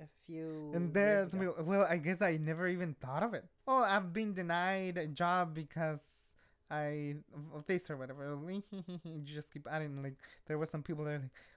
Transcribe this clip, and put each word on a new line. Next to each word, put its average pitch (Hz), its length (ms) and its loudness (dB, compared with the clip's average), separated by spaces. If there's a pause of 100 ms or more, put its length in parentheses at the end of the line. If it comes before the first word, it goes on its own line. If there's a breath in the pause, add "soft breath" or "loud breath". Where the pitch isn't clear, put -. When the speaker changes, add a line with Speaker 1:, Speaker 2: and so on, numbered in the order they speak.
Speaker 1:
a 156 60 -14 (180)
few 160 500 -6
Speaker 2:
And 170 200 0
there's 202 380 6
Speaker 1:
years - 20 -6
ago. 185 180 0
Speaker 2:
people, 160 120 -4
well, 196 200 6
I 170 140 4
guess 165 240 0
I 170 160 4
never 160 300 0
even 175 260 0
thought 139 300 -2
of 226 100 -2
it. 139 100 -4 (220)
"Oh, 262 160 6
I've 196 300 4
been 214 200 0
denied 180 640 2
a 160 120 -2
job 175 440 2
because 156 480 -2 (680 soft breath)
I, 147 460 -2 (360)
of 151 140 -10
this 180 240 0
or 151 80 -4
whatever." 139 400 -6
<laughs> 180 680 -8
You 160 200 -8
just 147 280 -10
keep 147 180 -12
adding. 147 320 -4
Like, 135 140 -6 (300 loud breath)
there 156 120 -2
were 156 80 0
some 156 160 -4
people 151 220 -4
that 147 100 0
are 147 40 -2
like, 135 180 -6 (200 loud breath)